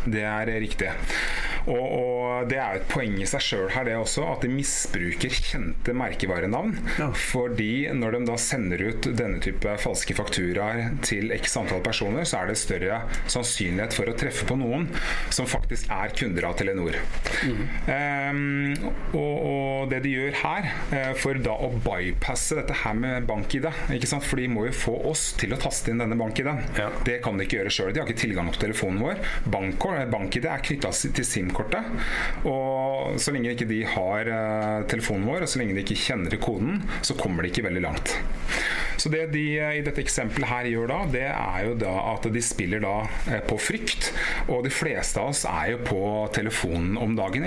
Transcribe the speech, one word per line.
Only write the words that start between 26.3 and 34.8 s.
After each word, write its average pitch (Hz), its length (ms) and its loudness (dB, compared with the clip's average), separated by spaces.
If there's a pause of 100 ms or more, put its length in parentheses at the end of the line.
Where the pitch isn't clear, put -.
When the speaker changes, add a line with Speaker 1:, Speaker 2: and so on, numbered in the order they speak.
Speaker 1:
D-en. 139 200 0 (120)
Speaker 2:
Ja. 107 140 0 (140)
Speaker 1:
Det 120 180 0
kan 104 160 0
de 98 80 0
ikke 101 160 0
gjøre 98 100 0
selv. 95 220 0
De - 80 0
har - 60 -2
ikke 113 180 -2
tilgang 90 260 0
på - 80 -2
telefonen 104 400 0
vår. 170 220 -2 (260)
Bankkort, 107 540 0
eh, 127 80 -2
bank-I 110 320 0
D 156 60 0
er 143 120 -2
knyttet 143 300 -2
s-, 127 240 0
til 127 120 0
sim-kortet. 107 580 0 (640)
Og 135 720 0
så - 140 0
lenge 120 220 0
ikke 120 120 -2
de 110 160 0
har, 107 440 0
eh, 107 600 0